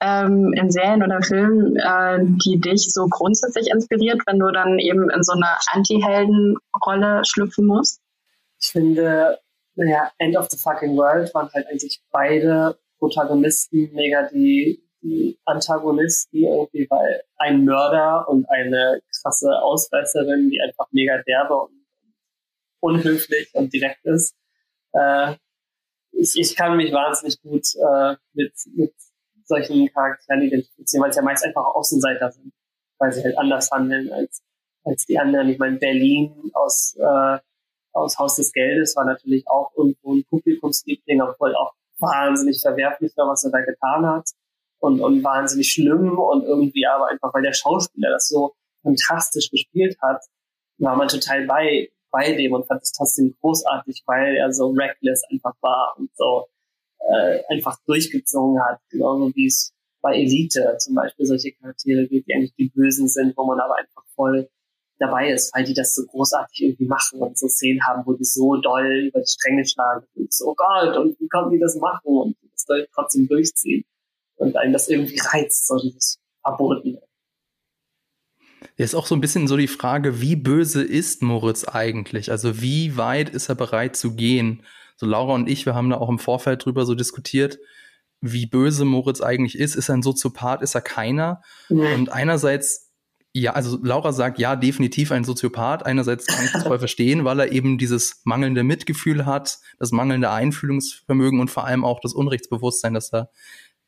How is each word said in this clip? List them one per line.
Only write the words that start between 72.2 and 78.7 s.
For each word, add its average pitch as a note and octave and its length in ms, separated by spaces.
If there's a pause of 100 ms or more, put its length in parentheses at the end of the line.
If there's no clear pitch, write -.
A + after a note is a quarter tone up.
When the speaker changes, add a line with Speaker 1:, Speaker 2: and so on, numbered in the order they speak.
Speaker 2:
das - 120
doll C#3+ 280
trotzdem C#3 360
durchziehen D#3+ 560 (520)
und - 200
einen B2+ 160
das C3+ 160
irgendwie C#3+ 320
reizt, D3 480
so C3 100
dieses - 400 (240)
Verbotene. - 580 (1800)